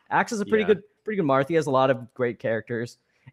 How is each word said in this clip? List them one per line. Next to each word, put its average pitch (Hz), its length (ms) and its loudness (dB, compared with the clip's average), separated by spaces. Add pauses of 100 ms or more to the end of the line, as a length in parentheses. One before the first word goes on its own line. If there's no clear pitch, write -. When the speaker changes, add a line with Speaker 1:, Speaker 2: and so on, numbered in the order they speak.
(120)
Speaker 1:
Axe 190 220 0
is 208 80 -4
a 202 40 -6
pretty 214 180 0
Speaker 2:
Yeah. - 120 -8
Speaker 1:
good, - 80 -12 (200)
pretty 214 140 -8
good 180 80 0
Marth. 135 220 2
He 165 80 0
has 151 100 2
a 147 60 -4
lot 131 180 4
of 120 240 -2
great 120 240 -4
characters. 113 600 -6 (340)